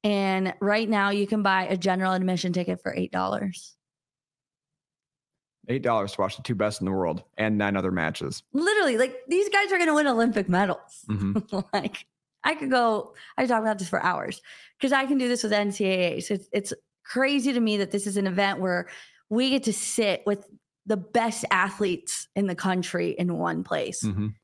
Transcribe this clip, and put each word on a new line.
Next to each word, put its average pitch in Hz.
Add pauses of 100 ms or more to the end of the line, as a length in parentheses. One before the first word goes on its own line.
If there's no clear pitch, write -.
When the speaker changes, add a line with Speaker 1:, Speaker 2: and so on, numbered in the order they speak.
Speaker 1:
And 190
right 208
now 202
you 202
can 214
buy 190
a 190
general 185
admission 185
ticket 180
for -
eight 180
dollars. - (1900)
Speaker 2:
Eight 123
dollars 110
to -
watch 95
the -
two 117
best 104
in 90
the 95
world 92 (140)
and 110
nine 101
other 95
matches. 80
Speaker 1:
Literally, 339
like, 254
these 381
guys 392
are 381
gonna 330
win 294
Olympic 226
medals. 180
Speaker 2:
Mm-hmm. 101
Speaker 1:
<laughs> -
Like, - (380)
I 311
could 294
go, 233 (240)
I 247
could 254
talk 226
about 214
this 180
for -
hours - (400)
'cause 269
I 269
can 277
do 247
this 240
with 214
N 208
C 202
A 185
A. -
So 190
it's, 185
it's 202 (320)
crazy 269
to 240
me 214
that 196
this 202
is 202
an 196
event 196
where 175 (400)
we 247
get 269
to 226
sit -
with 202 (400)
the 208
best 226
athletes 190
in 196
the 180
country 180
in 175
one 170
place. -
Speaker 2:
Mm-hmm. 104 (160)